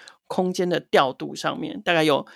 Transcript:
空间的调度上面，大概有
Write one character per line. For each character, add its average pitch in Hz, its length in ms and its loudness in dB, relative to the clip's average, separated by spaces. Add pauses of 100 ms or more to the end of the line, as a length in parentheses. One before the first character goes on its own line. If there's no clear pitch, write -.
(260)
空 185 260 -2
间 185 160 -2
的 165 120 0
调 143 340 2
度 143 220 -10
上 - 240 -6
面， - 200 -8
大 180 140 0
概 160 100 4
有 147 220 2 (100)